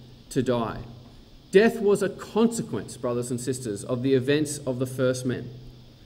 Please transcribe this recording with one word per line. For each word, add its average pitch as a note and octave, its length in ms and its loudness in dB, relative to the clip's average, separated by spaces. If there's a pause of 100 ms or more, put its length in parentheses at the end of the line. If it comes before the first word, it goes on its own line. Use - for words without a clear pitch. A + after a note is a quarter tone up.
(300)
to C3+ 120 0
die. A#2 380 -2 (720)
Death A3+ 300 6
was G3+ 200 4
a F#3 80 2
consequence, - 840 -2
brothers A#2+ 340 -2
and B2 100 -4
sisters, B2 440 -6
of B2 180 -4
the C3+ 120 2
events C#3+ 460 2
of B2+ 200 -4
the C3 60 -2
first B2+ 400 0
man. G#2+ 240 -4 (560)